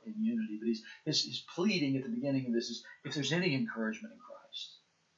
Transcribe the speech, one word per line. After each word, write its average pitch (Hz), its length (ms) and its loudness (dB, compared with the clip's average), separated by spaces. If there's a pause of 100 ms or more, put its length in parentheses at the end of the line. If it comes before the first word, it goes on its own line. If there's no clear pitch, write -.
in 110 140 -8
unity. 110 400 2
But 113 100 -2
he's, 113 140 2 (220)
his, 151 200 2
his - 200 -6 (100)
pleading 170 420 4
at 131 60 0
the 131 60 -6
beginning 131 380 0
of 120 60 2
this 117 180 2
is, 117 140 -8 (200)
if 139 100 -6
there's 143 180 0
any 175 220 4
encouragement 110 600 -2
in - 60 -20
Christ, - 580 -14 (400)